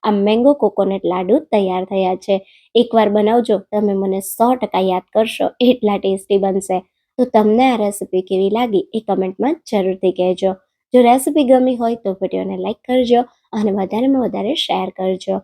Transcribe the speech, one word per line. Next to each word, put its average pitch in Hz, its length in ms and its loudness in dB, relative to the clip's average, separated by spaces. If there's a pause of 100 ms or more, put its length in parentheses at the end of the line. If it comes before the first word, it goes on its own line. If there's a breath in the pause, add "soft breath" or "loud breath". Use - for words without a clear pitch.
આ - 80 -2
મેંગો 220 440 2
કોકોનટ 196 500 -2
લાડુ 185 340 0
તૈયાર 190 460 -2
થયા 185 320 -2
છે. 196 200 -2 (380 soft breath)
એકવાર 226 360 2
બનાવજો, 214 480 2
તમે 208 360 -2
મને 196 260 -2
સો 233 340 0
ટકા 214 260 -4
યાદ 185 340 -2
કરશો, 220 320 -2 (140)
એટલા 240 380 2
ટેસ્ટી 196 400 -2
બનશે. 190 400 -2 (400)
તો 254 60 2
તમને 220 400 4
આ 254 120 2
રેસિપી 202 460 -4
કેવી 190 280 -2
લાગી 220 440 -2
એ 220 60 -2
કોમેન્ટમાં 190 540 -2 (180)
જરૂરથી 190 400 0
કહેજો. 185 400 0 (420)
જો 247 80 8
રેસિપી 262 420 4
ગમી 254 300 4
હોય 233 200 -2
તો 233 180 -6
વીડિયોને 190 440 -6
લાઈક 190 320 -8
કરજો 247 320 4 (320 soft breath)
અને 214 200 0
વધારેમાં 220 500 0
વધારે 202 320 -4
શેર 185 360 -4
કરજો. 190 540 -4